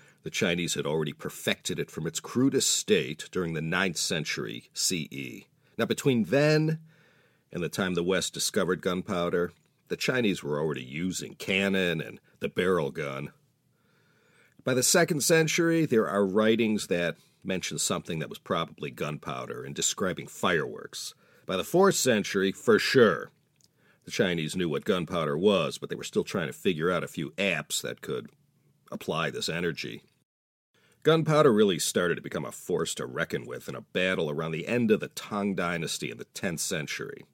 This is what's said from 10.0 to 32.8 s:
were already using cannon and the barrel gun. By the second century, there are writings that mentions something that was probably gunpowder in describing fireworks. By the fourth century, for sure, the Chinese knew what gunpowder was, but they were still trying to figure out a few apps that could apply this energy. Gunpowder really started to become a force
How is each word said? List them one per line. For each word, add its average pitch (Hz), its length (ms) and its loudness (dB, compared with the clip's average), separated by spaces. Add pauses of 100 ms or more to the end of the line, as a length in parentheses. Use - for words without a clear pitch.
were 73 160 -4
already 73 240 -2
using 76 520 -6
cannon 95 680 0
and 57 180 -10 (220)
the - 80 -2
barrel 87 420 0
gun. 69 400 -8 (1300)
By 127 100 2
the 127 80 2
second 165 380 4
century, 165 640 4
there 110 240 4
are 101 180 4
writings 107 640 4
that 87 280 0 (280)
mentions 90 380 -4
something 85 360 -2
that 76 100 -4
was - 100 -12
probably 82 520 -4
gunpowder 64 760 -8
in 69 80 -10
describing - 540 -2
fireworks. - 880 -4 (320)
By 95 100 -4
the 90 80 -2
fourth 190 300 4
century, 98 580 2
for 107 260 6
sure, 98 520 6 (760)
the - 60 -18
Chinese 85 460 0
knew 90 120 -2
what 73 160 -4
gunpowder 85 520 0
was, 87 420 4
but - 120 -10
they - 60 -8
were - 80 -10
still - 200 -2
trying 87 220 -4
to 65 60 -6
figure 87 380 0
out 82 140 0
a 73 40 -8
few - 240 -6
apps 87 500 -2
that - 200 -8
could 64 280 -6 (600)
apply 80 400 -4
this - 180 -6
energy. 82 540 -4 (1000)
Gunpowder 151 500 6
really 104 260 6
started 87 360 0
to - 80 -8
become 73 240 -6
a 57 60 -10
force 82 420 -2